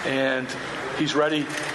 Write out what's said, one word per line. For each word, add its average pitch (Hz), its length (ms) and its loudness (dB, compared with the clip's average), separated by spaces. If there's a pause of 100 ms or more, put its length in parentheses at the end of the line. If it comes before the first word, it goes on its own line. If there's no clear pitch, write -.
and 135 440 2 (500)
he's 143 160 2
ready 151 320 4 (280)